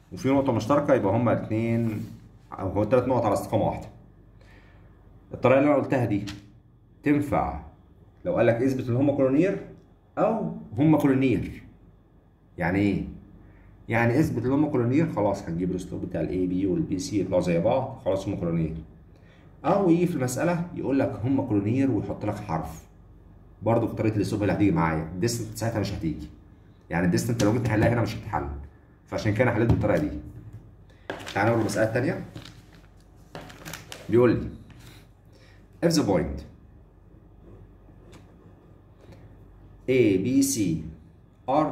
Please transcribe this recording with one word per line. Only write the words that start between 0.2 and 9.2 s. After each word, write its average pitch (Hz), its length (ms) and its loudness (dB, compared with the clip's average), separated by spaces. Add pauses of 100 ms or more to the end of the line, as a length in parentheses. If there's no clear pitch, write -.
نقطة 135 240 2
مشتركة، 131 420 2
يبقى 101 180 2
هما 113 200 2
الاتنين 113 720 -2 (480)
أو - 160 -6
هو 92 140 0
التلات 123 260 2
نقط 117 160 2
على 104 100 2
استقامة 101 300 0
واحدة. - 220 -4 (1500)
الطريقة 127 240 6
اللي 147 120 4
أنا 135 120 4
قلتها 127 220 0
دي 101 220 -2 (760)
تنفع 85 580 0 (640)
لو 90 120 0
قال 113 100 4
لك 113 80 6
اثبت 123 340 -2
إن 117 80 0
هما 143 200 4
كولونير 147 500 2 (520)